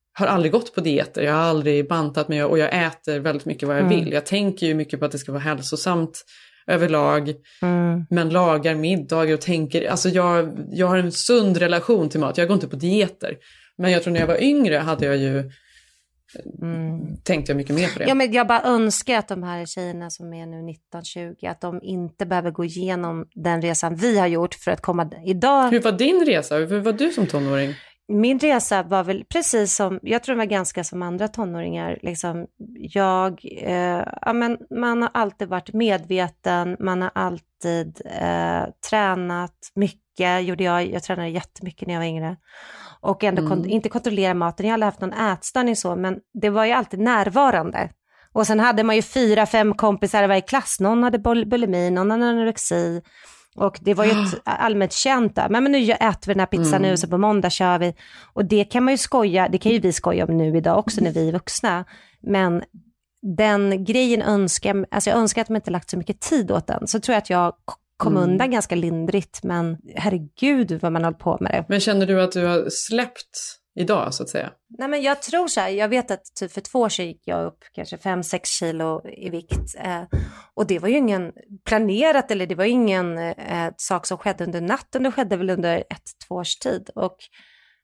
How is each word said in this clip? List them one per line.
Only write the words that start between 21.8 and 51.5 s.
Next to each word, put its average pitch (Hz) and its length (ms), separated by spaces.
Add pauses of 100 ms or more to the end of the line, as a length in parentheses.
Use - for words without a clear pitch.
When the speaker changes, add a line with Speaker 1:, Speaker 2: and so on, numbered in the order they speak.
Speaker 2:
inte 180 420
behöver 175 260
gå 170 140
igenom 175 600 (100)
den 165 260
resan 170 340
vi 208 240
har 180 80
gjort 170 280
för - 160
att 156 100
komma 170 240
d-, 156 200
idag. 254 460
Speaker 1:
Hur 233 100
var 226 100
din 302 340
resa? 165 300
Hur 165 240
var 214 140
du 277 180
som 214 160
tonåring? 139 460 (340)
Speaker 2:
Min 233 320
resa 233 440
var 185 200
väl 190 260
precis 226 460
som, 190 260
jag 233 220
tror 262 120
den - 40
var 220 60
ganska 185 380
som 180 180
andra 180 260
tonåringar. 170 720
Liksom, 170 440 (340)
jag, 185 640 (200)
eh, 180 420 (180)
ja, 226 120
men 233 240 (220)
man 240 220
har 240 120
alltid 208 340
varit 180 260
medveten, 180 1080
man 185 220
har 180 140
alltid, 170 840 (200)
eh, 170 420 (260)
tränat 180 640 (200)
mycket. 185 680
Gjorde 180 200
jag, 175 280
jag 175 120
tränade 175 260
jättemycket 175 580
när 175 60
jag 170 80
var 165 60
yngre. 160 300 (640)
Och 196 220
ändå 185 180
kon-, 156 180
Speaker 1:
Mm. 175 100
Speaker 2:
inte 214 200
kontrollera 196 440
maten. 175 320
Jag 220 60
har - 20
aldrig 220 120
haft 202 160
någon 185 120 (180)
ätstörning 233 440
så, 175 200
men 185 220 (240)
det 208 80
var 214 160
ju 233 60
alltid 226 280
närvarande. 202 880 (440)
Och 220 140
sen 214 120
hade 226 240
man 220 120
ju 220 60
fyra, 220 440
fem 214 280
kompisar 202 500
i 202 40
varje 190 140
klass. - 380
Någon 226 240
hade 240 160
bul-, 233 280
bulimi, 190 440